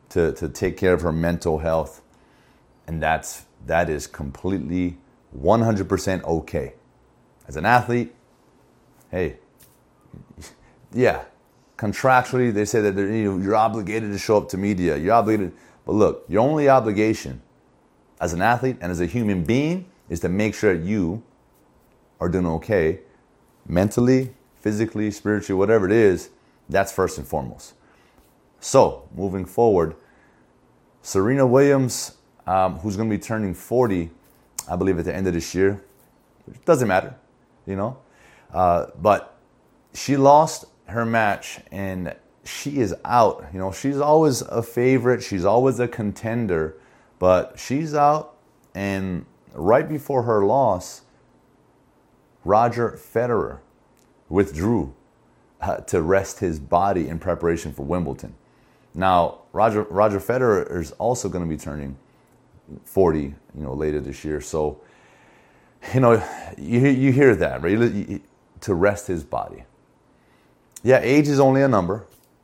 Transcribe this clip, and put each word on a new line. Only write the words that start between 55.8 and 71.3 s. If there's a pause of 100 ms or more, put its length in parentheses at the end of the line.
rest
his
body
in
preparation
for
Wimbledon. (580)
Now, (160)
Roger,
Roger
Federer
is
also
gonna
be
turning (880)
forty, (220)
you
know,
later
this
year.
So, (1120)
you
know, (360)
you,
you
hear
that,
right?
You,
you, (400)
to
rest
his
body. (1200)
Yeah,
age
is